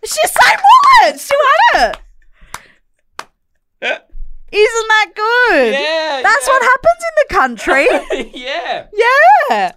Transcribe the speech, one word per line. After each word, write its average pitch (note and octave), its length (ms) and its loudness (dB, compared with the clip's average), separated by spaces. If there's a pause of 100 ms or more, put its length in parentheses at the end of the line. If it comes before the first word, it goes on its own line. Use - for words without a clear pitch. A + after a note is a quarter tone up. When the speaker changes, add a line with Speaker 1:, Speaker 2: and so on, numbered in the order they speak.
Speaker 1:
It's - 180 -10
the - 60 0 (140)
same A#4+ 180 2 (420)
wallet. E5 200 0
Still - 160 -4 (340)
had C4+ 200 0
it. - 60 -12 (1800)
Speaker 2:
<laughs> - 260 -8 (460)
Speaker 1:
Isn't A4 340 0
that G#4+ 280 0
good? G#4+ 580 0
Speaker 2:
Yeah, D4+ 500 -4
Speaker 1:
That's A4+ 240 0
Speaker 2:
yeah. C5+ 60 2
Speaker 1:
what C5 80 2
happens D#5 460 0
in E5 100 -8
the C#5 160 -2
country. D4+ 1000 -2
Speaker 2:
<laughs> B3+ 80 -18
Yeah. C4 460 -10 (600)
Speaker 1:
Yeah. G3+ 280 -2